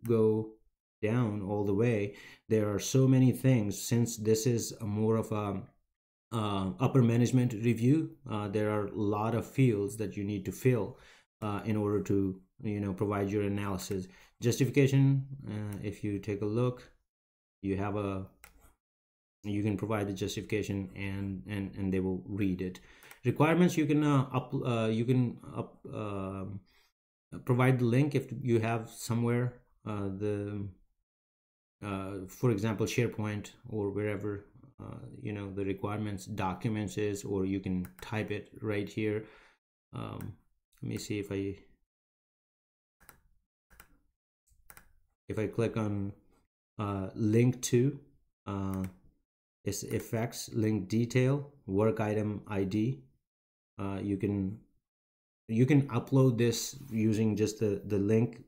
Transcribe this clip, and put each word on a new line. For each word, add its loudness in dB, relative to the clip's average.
go 4
down 0
all 0
the 2
way, 2
there 2
are 0
so 4
many 8
things. 2
Since 0
this 2
is 0
a -8
more 2
of -2
a, -4
uh, 0
upper 4
management 4
review, 2
uh, -4
there 0
are 0
a -8
lot 0
of -2
fields 2
that -6
you -4
need -4
to -6
fill, 0
uh, -4
in 0
order 2
to, 2
you -4
know, -2
provide -2
your 0
analysis. -4
Justification, 4
uh, -6
if -8
you -2
take -4
a -2
look, -2
you -2
have -2
a, -4
you -2
can 2
provide -2
the -2
justification -2
and, -6
and, -4
and 0
they 2
will -2
read 0
it. -6
Requirements, 4
you 2
can, 4
uh, 4
up-, -2
uh, 0
you 2
can 2
up-, -8
um, -6
provide 4
the 0
link 2
if -2
you 2
have -2
somewhere, -2
uh, -4
the, -4
uh, -6
for 0
example, 0
SharePoint -2
or -2
wherever, -4
uh, -12
you -6
know, -8
the -4
requirements -4
documents -2
is, -2
or 0
you 0
can -2
type -4
it -8
right -2
here. -2
Um, -10
let -8
me -6
see -6
if -8
I, -4
if -4
I 0
click 0
on, -2
uh, -4
link 4
to, 2
uh, -4
is -6
effects, -4
link 0
detail, 2
work 2
item -2
I 0
D. -2
Uh, -6
you 0
can, -2
you 4
can 6
upload 4
this 0
using 2
just 0
the, 0
the 0
link 2